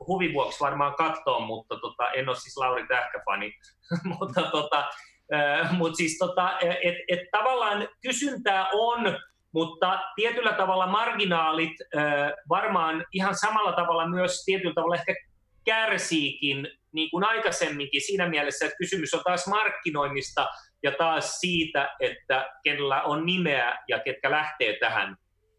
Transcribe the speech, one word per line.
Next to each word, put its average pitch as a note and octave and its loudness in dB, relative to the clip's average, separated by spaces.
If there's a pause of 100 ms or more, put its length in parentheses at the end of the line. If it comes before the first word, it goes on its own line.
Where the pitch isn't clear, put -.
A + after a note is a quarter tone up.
huvin F3+ 0
vuoksi C3+ -2
varmaan C#3+ 0
katsoa, C#3+ 0
mutta A2 -6
tota, A#2+ -4
en C3+ -2
oo B2 -2
siis - -12
Lauri B2+ 0
Tähkä-fani. G#2 -2 (280)
<laughs> F3 -4
Mutta F3+ -2 (100)
tota, D3+ 0 (440)
ö, D3 2
mut E3 2
siis D#3+ 0
tota, F3+ 2
et, F3 2 (120)
et F3+ 0 (120)
tavallaan A3+ 2 (140)
kysyntää B3 0
on, A3 2 (320)
mutta F3+ 0 (160)
tietyllä A3+ 0
tavalla F#3 2
marginaalit, F3 2 (220)
ö, - 0 (520)
varmaan E3+ 2
ihan F#3+ 0
samalla G#3 2
tavalla F3+ 2
myös F3+ 0
tietyllä F3+ 0
tavalla E3+ 2
ehkä F#3+ -2 (500)
kärsiikin, D3+ 0 (240)
niin D#3+ -2
kuin F#3+ 0
aikaisemminkin E3 0
siinä F#3 0
mielessä, D3 0
että - -6
kysymys F3 -2
on D#3 0
taas F3+ 0
markkinoinnista D3 0 (360)
ja C#3 2
taas D#3 0
siitä, D#3+ 0
että - -2 (100)
kenellä C#3+ 0
on D3+ -2
nimeä D3 0
ja A2+ 0
ketkä C3+ -2
lähtee C3 0
tähän, G#2+ 0 (420)